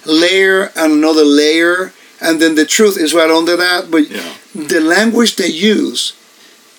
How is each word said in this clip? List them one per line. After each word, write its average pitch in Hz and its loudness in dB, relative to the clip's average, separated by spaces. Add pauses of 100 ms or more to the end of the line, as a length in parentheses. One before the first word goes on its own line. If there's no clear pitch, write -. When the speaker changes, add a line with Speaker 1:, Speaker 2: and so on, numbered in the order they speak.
Speaker 1:
layer 190 0
and 160 0
another 156 2
layer. 165 2 (260)
And 165 -2
then 160 2
the 151 2
truth 202 0
is 156 -2
right 160 2
under 165 0
that. 180 0
But 156 0
Speaker 2:
Yeah. 92 -12 (220)
Speaker 1:
the 160 -4
language 214 0
they 180 -4
use 160 -2 (640)